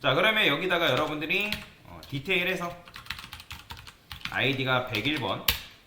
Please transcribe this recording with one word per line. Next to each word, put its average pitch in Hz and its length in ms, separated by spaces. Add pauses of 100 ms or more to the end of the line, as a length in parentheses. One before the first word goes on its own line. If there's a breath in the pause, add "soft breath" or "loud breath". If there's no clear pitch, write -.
자, 131 120
그러면 208 340
여기다가 170 440
여러분들이, 156 600 (340)
어, 87 140 (100)
디테일해서 175 680 (1600)
아이디가 127 560
백일 127 320
번, 110 260 (420 loud breath)